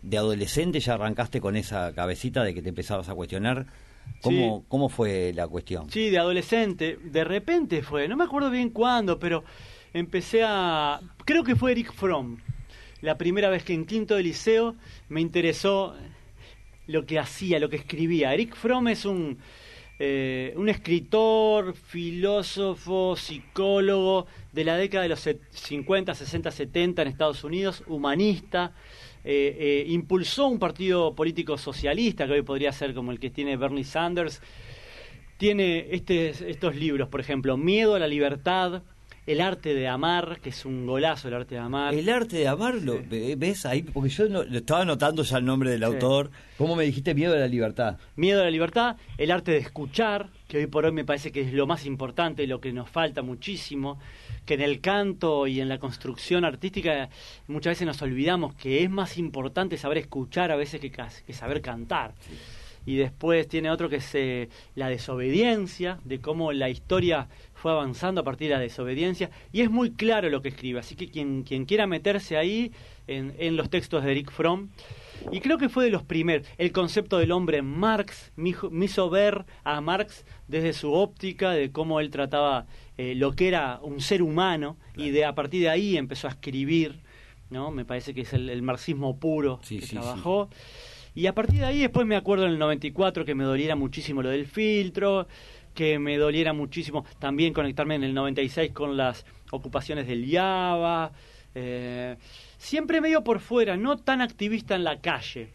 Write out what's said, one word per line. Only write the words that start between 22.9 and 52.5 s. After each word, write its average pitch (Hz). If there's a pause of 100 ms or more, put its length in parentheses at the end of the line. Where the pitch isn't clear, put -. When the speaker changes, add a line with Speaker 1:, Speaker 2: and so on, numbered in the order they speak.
Speaker 2:
psicólogo 190 (260)
de 160
la 165
década 196
de 170
los 151
set-, 151 (100)
cincuenta, 175
sesenta, 160
setenta 170
en 147
Estados 143
Unidos, 180
humanista. 170 (500)
Eh, 143
eh, 165
impulsó 175
un 247
partido 175
político 156
socialista 147
que 139
hoy 143
podría 139
ser 139
como 123
el 113
que 131
tiene 139
Bernie 135
Sanders. 170 (960)
Tiene 185
este, 170 (200)
estos 160
libros, 139
por 135
ejemplo, 135
Miedo 208
a 196
la 160
libertad, 170 (440)
El 151
arte 165
de 131
amar, 165
que 139
es -
un 127
golazo 139
El 120
arte 123
de 120
amar. 139
Speaker 1:
El 156
arte 233
de 143
amar, 220
lo, 135
Speaker 2:
Sí. -
Speaker 1:
ve-, 113
¿ves 180
ahí? 135
Porque 139
yo 202
no, 190
estaba 135
anotando 156
ya 131
el 123
nombre 131
del 117
Speaker 2:
Sí. 110
Speaker 1:
autor. 131 (260)
¿Cómo 160
me 165
dijiste? 143
Miedo 160
a 151
la 131
libertad. 113 (180)
Speaker 2:
Miedo 196
a 185
la 170
libertad, 196 (220)
El 151
arte 175
de 151
escuchar, 202 (180)
que 151
hoy 147
por 151
hoy 160
me 156
parece 143
que 139
es 127
lo 139
más 139
importante, 135
lo 127